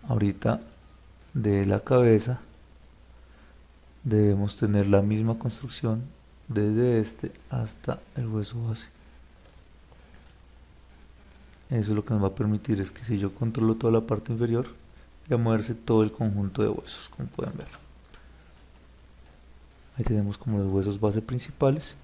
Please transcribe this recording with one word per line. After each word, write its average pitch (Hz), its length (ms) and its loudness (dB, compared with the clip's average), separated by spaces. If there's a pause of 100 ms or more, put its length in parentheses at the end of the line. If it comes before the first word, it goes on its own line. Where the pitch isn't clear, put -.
Ahorita 113 540 0 (720)
de 101 320 2
la 101 140 2
cabeza 123 600 4 (1600)
debemos 104 540 4
tener 104 300 2
la 101 160 6
misma 110 360 0
construcción 117 680 -4 (440)
desde 110 520 2
este - 320 -6 (180)
hasta 120 500 -6 (140)
el 120 140 -4
hueso 110 380 -4
base. 113 200 -6 (2750)
Eso 107 240 0
lo 104 100 0
que 117 120 -2
nos 104 80 2
va 98 60 2
a 92 60 -2
permitir 107 460 0
es 95 100 -4
que - 140 -18
si 110 140 -2
yo 98 160 -2
controlo 113 400 0
toda 113 180 2
la 113 140 2
parte 110 260 -4
inferior, 117 360 0 (600)
va 127 60 2
a 120 40 2
moverse 113 360 0
todo 110 300 4
el 107 80 0
conjunto 101 500 -2
de 110 60 2
huesos, - 400 -8
como - 220 -10
pueden - 260 -8
ver. - 100 -12 (2250)
Ahí 113 60 -4
tenemos 101 340 0
como 107 200 -2
los 98 140 0
huesos 98 280 0
base 107 200 0
principales 135 840 -2